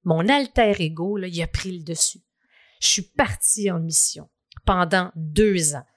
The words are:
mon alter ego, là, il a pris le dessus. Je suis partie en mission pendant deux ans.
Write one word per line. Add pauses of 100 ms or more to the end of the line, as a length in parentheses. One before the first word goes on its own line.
mon
alter
ego,
là,
il
a
pris
le
dessus. (580)
Je
suis
partie
en
mission (380)
pendant
deux
ans. (120)